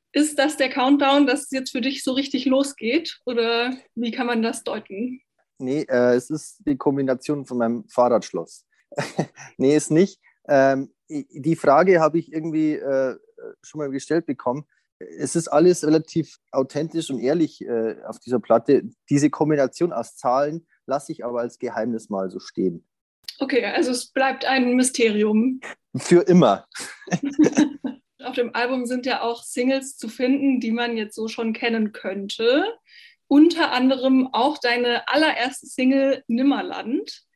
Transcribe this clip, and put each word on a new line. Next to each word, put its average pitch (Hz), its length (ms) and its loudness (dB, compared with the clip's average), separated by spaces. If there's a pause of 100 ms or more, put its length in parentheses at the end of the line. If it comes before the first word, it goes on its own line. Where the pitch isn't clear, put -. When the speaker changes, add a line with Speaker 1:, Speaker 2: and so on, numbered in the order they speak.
(120)
Speaker 1:
Ist 302 260 0
das 302 200 0
der 262 100 0
Countdown, 277 580 4
dass 269 180 0
es - 60 -18
jetzt 262 200 -6
für 262 100 -6
dich 262 240 -4
so 262 80 -2
richtig 269 320 -4
losgeht? 277 800 -2
Oder 233 500 -2 (200)
wie 233 160 -4
kann 240 160 -4
man 233 160 0
das 233 220 -4
deuten? 220 580 -10 (360)
Speaker 2:
Nee, 135 300 -4
äh, 123 260 4
es 123 140 0
ist - 380 -10
die 143 100 2
Kombination 139 680 -2
von 127 100 -8
meinem 117 320 -2
Fahrradschloss. - 800 -2 (260)
<laughs> - 640 -8
Nee, 135 200 4
ist 147 140 -2
nicht. 170 300 2 (280)
Ähm, 135 460 2 (160)
i-, 147 200 -10
die 156 260 -2
Frage 170 440 6
habe 156 180 2
ich 160 140 -6
irgendwie, 156 400 -2
äh, 135 440 -2 (460)
schon - 160 -16
mal 147 120 -6
gestellt 151 340 -2
bekommen. 135 400 -6 (340)
Es - 380 -6
ist 165 120 -2
alles 175 360 4
relativ 156 540 0 (140)
authentisch 151 580 -4
und 131 80 -6
ehrlich, 147 420 0
äh, 113 360 -4 (100)
auf 113 120 -12
dieser 120 220 -4
Platte. 117 440 2 (260)
Diese 143 200 2
Kombination 151 600 0
aus - 240 -8
Zahlen 147 500 -2 (200)
lasse 135 260 -6
ich 104 120 -14
aber 120 160 -4
als 120 180 -8
Geheimnis 113 500 -6
mal 95 220 -4
so 90 100 -12
stehen. - 480 -4 (520)
Speaker 1:
Okay, 254 240 0
also 247 260 -2
es 254 160 -6
bleibt 262 380 -2
ein 247 300 2
Mysterium. 226 840 2 (360)
Speaker 2:
Für 175 260 4
immer. 143 440 6 (420)
<laughs> 180 100 0 (1080)
Speaker 1:
Auf 262 100 -10
dem 240 200 -2
Album 247 320 -2
sind 247 200 -4
ja 247 160 -2
auch 233 200 -6
Singles 262 540 -2
zu 240 120 -10
finden, 269 520 0
die 220 120 -2
man 240 240 -2
jetzt 214 180 -8
so 220 140 -8
schon 226 240 -4
kennen 220 400 -2
könnte. 220 720 -2 (640)
Unter 320 420 6
anderem 262 600 2
auch 269 260 0
deine 240 500 -2
allererste 277 580 0
Single 269 600 0
Nimmerland, 233 960 -2 (140)